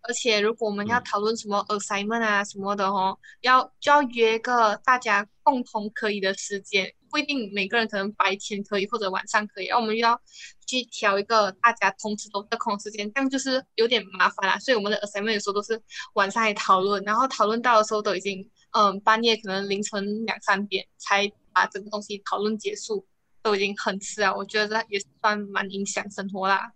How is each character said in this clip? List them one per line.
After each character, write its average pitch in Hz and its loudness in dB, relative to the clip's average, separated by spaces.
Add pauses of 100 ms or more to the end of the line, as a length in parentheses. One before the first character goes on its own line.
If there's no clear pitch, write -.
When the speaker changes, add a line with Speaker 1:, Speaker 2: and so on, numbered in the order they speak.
Speaker 1:
而 247 -6
且 220 2
如 208 2
果 226 -4
我 208 -2
们 202 -4
要 233 2
讨 - -2
论 220 0
什 220 -10
么 202 0
assignment 208 -2
啊 208 2
什 202 -12
么 196 -2
的 196 0
哦， 190 0
Speaker 2:
嗯。 - -20 (160)
Speaker 1:
要， 254 6 (180)
就 294 2
要 294 8
约 226 2
个 233 4
大 254 4
家 208 0 (160)
共 262 2
同 214 -6
可 214 -2
以 208 -2
的 190 0
时 196 -6
间， 196 0 (220)
不 294 -6
一 302 0
定 269 -4
每 196 -2
个 233 0
人 220 0
可 208 -8
能 196 -4
白 196 -2
天 202 -8
可 208 -4
以 190 -2
或 220 -6
者 196 -4
晚 190 -6
上 214 -2
可 202 -12
以， - -8
然 - 0
后 240 2
我 214 -2
们 220 -2
又 233 0
要 233 2 (460)
去 254 -2
挑 202 0
一 202 -2
个 208 2
大 233 2
家 202 2
同 214 -6
时 - -14
都 202 -6
在 233 -2
空 214 -2
的 208 -6
时 208 -10
间， 214 -8
这 277 -2
样 269 0
就 269 -2
是 262 -2 (120)
有 226 2
点 233 0 (140)
麻 180 4
烦 202 -2
啦。 190 2
所 254 0
以 - 4
我 208 0
们 208 0
的 - -2
assignment 208 -4
有 208 0
时 202 -4
候 196 -2
都 202 0
是 226 -4 (320)
晚 196 2
上 226 0
来 214 2
讨 190 4
论， 202 0
然 208 0
后 254 2
讨 220 0
论 226 0
到 226 6
的 214 6
时 214 -2
候 208 0
都 208 0
已 180 -2
经， 196 -6 (260)
嗯， 202 4
半 220 4
夜 226 6
可 220 -10
能 196 -2
凌 202 -2
晨 208 -4
两 196 -4
三 202 0
点 - -4 (140)
才 202 0 (220)
把 185 4
整 202 -6
个 208 -14
东 208 -6
西 202 -10
讨 190 -2
论 214 -2
结 208 -6
束， 208 -6 (340)
都 214 2
已 - 0
经 202 0
很 196 -2
迟 - -10
了。 196 2
我 196 -6
觉 214 -2
得 214 2
这 220 -2
也 202 -2 (220)
算 208 2 (100)
蛮 196 -2
影 196 -4
响 202 -6
生 196 -8
活 190 -4
啦。 - 0